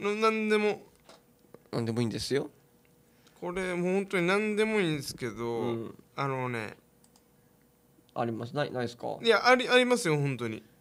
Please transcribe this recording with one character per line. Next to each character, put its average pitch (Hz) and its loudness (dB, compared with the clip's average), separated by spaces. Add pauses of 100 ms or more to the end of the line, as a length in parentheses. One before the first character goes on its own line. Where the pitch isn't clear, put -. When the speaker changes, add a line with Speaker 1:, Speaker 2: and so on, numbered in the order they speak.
Speaker 1:
な-、 202 0 (160)
何 220 0
で 214 4
も。 208 0 (880)
Speaker 2:
何 120 -2
で 113 -2
も 113 -2
い 120 2
い - 2
ん - -4
で 104 -6
す - -6
よ。 139 0 (880)
Speaker 1:
こ 175 -8
れ 185 -4
も 175 0
う - 2
本 196 0
当 196 -2
に 170 2
何 208 2
で 214 2
も 214 2
い 185 2
い 160 2
ん 151 0
で 139 -6
す - -10
け 127 -6
ど、 117 -4
Speaker 2:
う 123 -2
ん。 113 -6 (220)
Speaker 1:
あ 139 -2
の 131 -4
ね。 113 -6 (1400)
Speaker 2:
あ 127 -2
り 117 -2
ま 113 -6
す。 123 -12
な 147 -2
い、 - -6
な 127 -6
い 123 -2
で 120 -4
す - -12
か？ 113 -8
Speaker 1:
い 233 4
や、 220 4
あ 247 8
り、 247 2
あ 247 6
り 254 8
ま 247 4
す 208 -2
よ、 151 4
本 139 0
当 117 -4
に。 110 -8 (180)